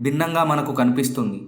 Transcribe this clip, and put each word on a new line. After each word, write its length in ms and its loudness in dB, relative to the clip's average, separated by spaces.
భిన్నంగా 420 0
మనకు 300 0
కనిపిస్తుంది. 760 0